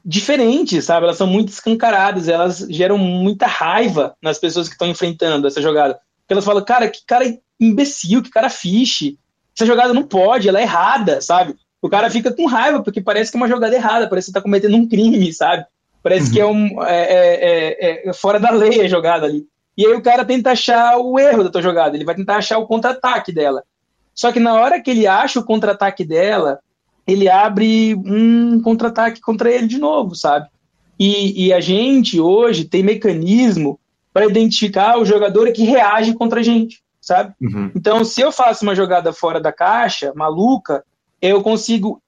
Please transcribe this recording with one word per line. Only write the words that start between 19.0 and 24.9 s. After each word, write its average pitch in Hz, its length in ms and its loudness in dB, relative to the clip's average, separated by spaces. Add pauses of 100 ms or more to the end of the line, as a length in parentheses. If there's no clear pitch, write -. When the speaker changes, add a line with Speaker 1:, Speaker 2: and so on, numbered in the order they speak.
Speaker 1:
ali. 147 200 -4 (320)
E 196 80 2
aí 226 80 6
o 240 80 0
cara 247 240 2
tenta 254 260 0
achar 240 460 2
o 254 220 0
erro 262 240 4
da 180 80 -2
tua 180 100 -2
jogada, 165 340 0
ele 151 80 -8
vai 170 120 -4
tentar 196 220 -2
achar 214 200 -2
o 220 80 -2
contra-ataque 240 680 -2
dela. 143 320 -2 (500)
Só 233 180 -2
que 240 80 -2
na 220 160 2
hora 262 260 2
que - 80 -6
ele 226 160 2